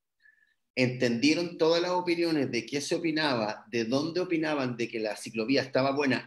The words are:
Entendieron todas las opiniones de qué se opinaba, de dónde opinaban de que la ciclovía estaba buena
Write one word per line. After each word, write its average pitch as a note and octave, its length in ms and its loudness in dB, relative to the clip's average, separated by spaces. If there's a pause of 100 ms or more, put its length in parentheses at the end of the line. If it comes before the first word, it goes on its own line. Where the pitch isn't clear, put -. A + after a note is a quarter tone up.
(800)
Entendieron B2+ 800 2
todas E3 240 4
las F3+ 80 0
opiniones E3+ 640 0
de A#2 120 -2
qué C#3+ 160 -4
se D#3 140 -2
opinaba, D3+ 720 -2
de A#2 160 0
dónde D3+ 360 -2
opinaban D#3 560 -2
de A#2 100 -2
que A#2 140 -6
la G#2+ 160 -4
ciclovía A2+ 440 -2
estaba C3 300 0
buena C#3 360 0